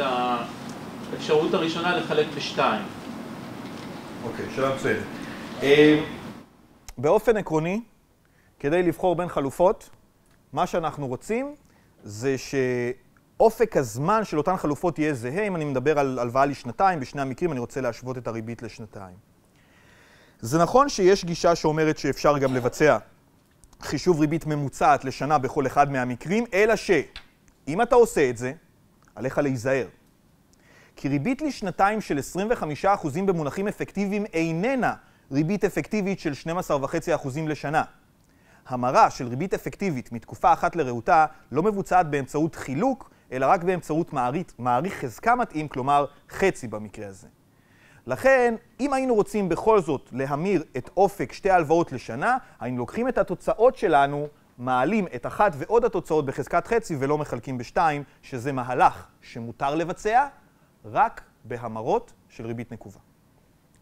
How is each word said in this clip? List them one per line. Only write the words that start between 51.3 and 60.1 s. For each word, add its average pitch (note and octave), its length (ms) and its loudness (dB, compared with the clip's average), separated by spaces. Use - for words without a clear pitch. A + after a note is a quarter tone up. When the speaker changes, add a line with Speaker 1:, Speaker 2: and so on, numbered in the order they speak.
Speaker 2:
שתי - 160 -2
ההלוואות E3+ 420 4
לשנה, C#3+ 460 -2
היינו B2 180 -6
לוקחים D#3+ 300 -4
את B3 100 -2
התוצאות F#3+ 580 2
שלנו, D3 520 2
מעלים C3 580 0
את A#2+ 100 -8
אחת G3+ 320 2
ועוד G#3 280 2
התוצאות D#3+ 400 0
בחזקת D3 420 -2
חצי A3+ 320 -2
ולא C#3 180 0
מחלקים C3+ 400 -6
בשתיים, D3 460 0
שזה C3 300 -8
מהלך C3 540 0
שמותר C3 540 -6
לבצע G#3+ 520 0